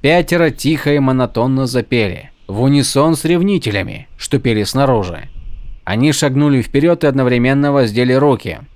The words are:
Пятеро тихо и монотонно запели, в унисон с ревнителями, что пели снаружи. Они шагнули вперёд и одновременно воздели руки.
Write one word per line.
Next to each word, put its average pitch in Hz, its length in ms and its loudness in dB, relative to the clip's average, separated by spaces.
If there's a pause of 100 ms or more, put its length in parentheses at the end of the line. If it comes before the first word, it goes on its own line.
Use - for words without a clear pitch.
Пятеро 170 500 2
тихо 147 440 -2
и 147 40 2
монотонно 131 680 0
запели, 117 640 -2 (160)
в 101 160 -4
унисон 143 540 2
с - 80 -10
ревнителями, 160 920 -2
что - 220 -2
пели 113 240 0
снаружи. 104 680 -2 (560)
Они 120 280 0
шагнули 143 500 2
вперёд 160 420 0
и - 20 4
одновременно 135 680 2
воздели 123 400 2
руки. 131 480 0 (160)